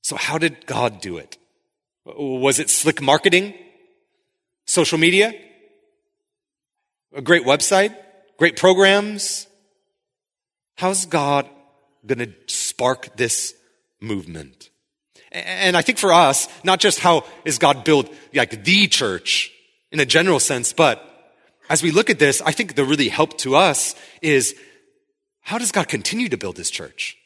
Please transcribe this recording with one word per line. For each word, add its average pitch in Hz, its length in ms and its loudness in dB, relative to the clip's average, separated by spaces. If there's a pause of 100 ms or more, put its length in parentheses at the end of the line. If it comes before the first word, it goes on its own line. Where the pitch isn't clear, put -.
So - 120 -6
how 147 220 -6
did 156 300 -4
God 113 340 -4
do 90 160 -12
it? - 220 -20 (640)
Was 135 540 0
it 151 100 -4
slick - 320 0
marketing? 175 540 4 (1120)
Social 165 320 0
media? 190 340 4 (1800)
A 143 60 -12
great 151 240 2
website? 190 500 2 (420)
Great 165 200 2
programs? 196 920 2 (1300)
How's 190 320 -4
God 143 420 0 (560)
gonna 120 220 -6 (180)
spark - 720 -6
this - 380 -4 (440)
movement? 82 680 -14 (640)
A-, 90 160 -12
and 185 280 -2
I 170 60 4
think 247 160 -2
for 190 160 2
us, 160 340 4 (160)
not 185 160 2
just 202 200 0
how 170 260 2 (180)
is 139 140 -4
God 143 260 2
build, 147 260 2 (260)
like, 113 280 -4
the 196 240 2
church - 640 -4 (400)
in 156 80 -2
a 143 60 2
general 160 340 2
sense, 123 340 -2
but 139 320 2 (640)
as 160 140 0
we 165 80 0
look 196 180 0
at 175 80 0
this, 139 240 2
I 156 120 -2
think - 220 -6
the 143 100 2
really 139 240 0
help - 300 -2
to 131 180 0
us 170 360 2 (280)
is 143 340 0 (840)
how 208 160 -8
does 233 160 -4
God 185 160 -2
continue 208 400 -6
to 123 80 -4
build 92 180 -10
his 87 160 -8
church? - 540 -12